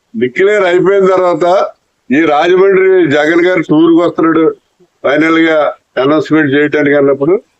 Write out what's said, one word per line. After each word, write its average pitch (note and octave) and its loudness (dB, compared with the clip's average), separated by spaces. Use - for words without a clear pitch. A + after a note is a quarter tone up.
డిక్లేర్ F#3+ -2
అయిపోయిన F3+ 0
తర్వాత F3+ 0
ఈ C#3+ 0
రాజమండ్రి F#3 2
జగన్ D#3 0
గారు F3+ 0
టూర్కి E3 2
వస్తున్నాడు D#3+ -2
ఫైనల్ D#3 0
గా D#3+ 0
అనౌన్స్‌మెంట్ D3+ 0
చేయడానికి D3 0
అన్నప్పుడు C#3+ 0